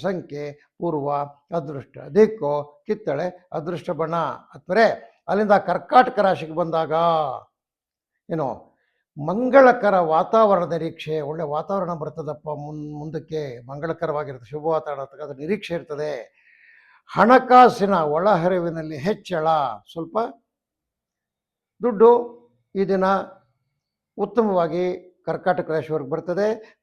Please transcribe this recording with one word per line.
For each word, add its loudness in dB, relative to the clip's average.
ಸಂಖ್ಯೆ -8
ಪೂರ್ವ, -2
ಅದೃಷ್ಟ -10
ದಿಕ್ಕು 2
ಕಿತ್ತಳೆ, -4
ಅದೃಷ್ಟ -8
ಬಣ್ಣ. -4
ಆದ್ಮೇಲೆ 0
ಅಲ್ಲಿಂದ 0
ಕರ್ಕಾಟಕ 4
ರಾಶಿಗೆ 0
ಬಂದಾಗ -2
ಏನು -6
ಮಂಗಳಕರ 2
ವಾತಾವರಣ 2
ನಿರೀಕ್ಷೆ. -6
ಒಳ್ಳೆ -8
ವಾತಾವರಣ -6
ಬರ್ತದಪ್ಪ -10
ಮುನ್-, -12
ಮುಂದಕ್ಕೆ -10
ಮಂಗಳಕರವಾಗಿರುತ್ತೆ, -6
ಶುಭ -10
ವಾತಾವರಣ -2
ಇರ್ತಕ್ಕಂಥ -8
ನಿರೀಕ್ಷೆ -6
ಇರ್ತದೆ. -6
ಹಣಕಾಸಿನ 8
ಒಳಹರಿವಿನಲ್ಲಿ 0
ಹೆಚ್ಚಳ, -4
ಸ್ವಲ್ಪ -6
ದುಡ್ಡು 4
ಈ 0
ದಿನ 0
ಉತ್ತಮವಾಗಿ -2
ಕರ್ಕಾಟಕ -4
ರಾಶಿಯವ್ರಿಗೆ -4
ಬರ್ತದೆ. -4